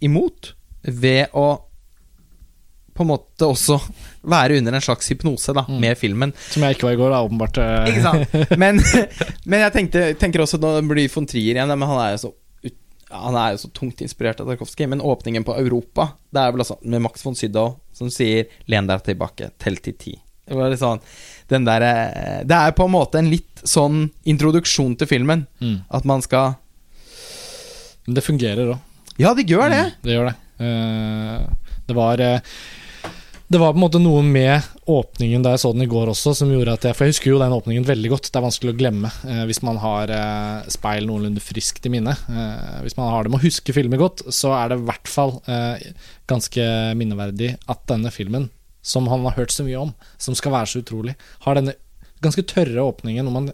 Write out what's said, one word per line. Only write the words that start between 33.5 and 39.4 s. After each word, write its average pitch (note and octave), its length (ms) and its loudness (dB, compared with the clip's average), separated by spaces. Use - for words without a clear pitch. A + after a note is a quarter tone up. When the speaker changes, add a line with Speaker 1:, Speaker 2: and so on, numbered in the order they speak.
Speaker 2:
var D#3+ 120 6
på D#3+ 60 2
en F#3 60 6
måte E3+ 180 4
noe D3+ 200 6
med C#3 380 6
åpningen B2 560 2
da B2+ 120 4
jeg B2+ 80 0
så A#2+ 100 2
den B2 100 0
i B2 60 0
går A2+ 240 0
også, D3 240 0
som C#3 160 2
gjorde B2 220 2
at A2 100 -4
jeg, A#2+ 120 0
for C#3 100 2
jeg D3 80 4
husker - 160 0
jo C#3 100 6
den B2+ 160 2
åpningen A#2 300 -2
veldig A#2 260 0
godt. C#3 160 -2
Det - 80 -6
er B2 80 0
vanskelig A#2+ 300 -2
å - 20 -6
glemme, A2 320 0
eh, A#2 220 -4